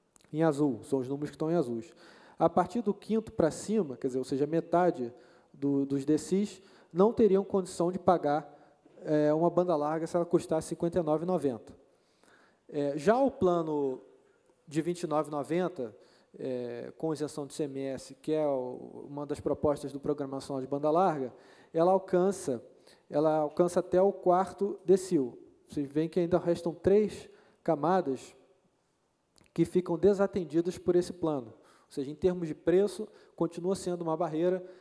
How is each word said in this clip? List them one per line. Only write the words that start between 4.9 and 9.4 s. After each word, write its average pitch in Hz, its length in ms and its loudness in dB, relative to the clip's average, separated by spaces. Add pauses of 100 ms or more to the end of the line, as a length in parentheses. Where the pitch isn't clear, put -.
do, 139 320 0
dos 139 200 -2
decis, 170 580 0 (300)
não 196 200 4
teriam 196 320 4
condição 180 460 -2
de 185 80 -4
pagar, 151 500 2 (560)
é, 151 300 4
uma 165 160 4